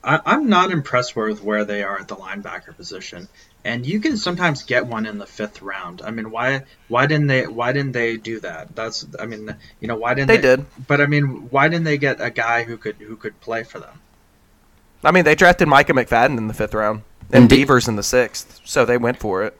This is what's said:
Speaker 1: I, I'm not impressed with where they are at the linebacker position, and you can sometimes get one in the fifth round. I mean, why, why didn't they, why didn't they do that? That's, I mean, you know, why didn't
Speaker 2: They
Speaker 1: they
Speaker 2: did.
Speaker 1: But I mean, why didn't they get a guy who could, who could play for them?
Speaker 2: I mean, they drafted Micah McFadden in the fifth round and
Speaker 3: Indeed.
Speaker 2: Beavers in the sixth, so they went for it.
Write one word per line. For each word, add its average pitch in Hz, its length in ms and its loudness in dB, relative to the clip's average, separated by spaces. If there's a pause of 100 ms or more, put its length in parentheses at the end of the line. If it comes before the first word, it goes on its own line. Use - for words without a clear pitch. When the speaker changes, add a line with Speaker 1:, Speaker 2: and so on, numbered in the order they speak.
Speaker 1:
I, 147 220 0
I'm 262 240 0
not 190 240 2
impressed 127 420 -2
with 107 300 -4
where 107 200 -2
they 104 180 -6
are 98 180 -6
at 92 80 -18
the 98 80 -12
linebacker 95 580 -14
position, 92 540 -16 (360)
and 123 220 -6
you 202 140 -2
can 285 160 -2
sometimes 175 480 -2
get 123 220 0
one 110 200 -6
in 104 120 -10
the 101 80 -12
fifth - 360 -12
round. 92 400 -12
I 107 80 -10
mean, 110 200 -10
why, 127 320 -2 (260)
why 123 180 2
didn't 147 220 2
they, 131 180 0
why 120 260 -4
didn't 139 200 -4
they 117 240 -2
do 110 240 -10
that? 82 340 -14
That's, 113 320 -10 (140)
I 110 60 -10
mean, 107 280 -14 (240)
you 110 80 -10
know, 113 100 -4
why 117 180 -2
didn't 139 140 0
Speaker 2:
They 220 100 6
Speaker 1:
they 131 180 6
Speaker 2:
did. 143 100 -10 (220)
Speaker 1:
But 143 120 2
I 147 60 4
mean, 143 440 0
why 135 180 4
didn't 165 160 -2
they 147 140 0
get 135 220 -2
a 117 100 -4
guy 117 340 -2
who 113 120 -12
could, 107 200 -10
who 107 180 -16
could 110 260 -12
play 113 220 -6
for 95 160 -16
them? - 220 -20 (1040)
Speaker 2:
I 156 40 6
mean, 175 140 4
they 151 100 6
drafted 175 340 6
Micah 143 240 6
McFadden 127 460 2
in 107 100 -4
the 107 60 -8
fifth 107 180 -4
round 107 300 -2 (280)
and 127 120 8
Speaker 3:
Indeed. 123 140 10
Speaker 2:
Beavers 135 320 4
in 107 80 -2
the 101 60 -4
sixth, - 640 -2
so 123 220 2
they 120 100 2
went 120 220 -2
for 98 240 -4
it. 107 180 -6